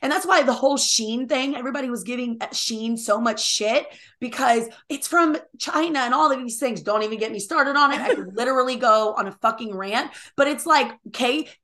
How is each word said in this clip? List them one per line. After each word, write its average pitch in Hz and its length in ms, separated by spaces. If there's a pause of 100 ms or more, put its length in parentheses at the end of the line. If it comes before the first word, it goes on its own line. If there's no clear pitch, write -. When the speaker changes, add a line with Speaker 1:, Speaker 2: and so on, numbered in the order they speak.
Speaker 1:
And 269 100
that's 359 140
why 359 160
the 254 100
whole 277 240
Shein 233 520
thing, 277 280
everybody 262 340
was 233 140
giving 240 340
Shein 226 600
so 214 220
much 233 220
shit 226 440 (340)
because 233 480 (200)
it's 277 200
from 320 280 (220)
China 302 420
and 247 120
all 294 180
of 262 80
these 247 200
things. 220 240
Don't 214 200
even 214 160
get 220 140
me 208 60
started 285 380
on 285 160
it. 285 80
I 262 140
could 190 200
Speaker 2:
<laughs> - 20
Speaker 1:
literally 254 400
go 220 380
on 220 120
a 190 60
fucking 226 420
rant, 208 360 (260)
but 277 100
it's 294 200
like, 285 260 (160)
okay, 262 400 (140)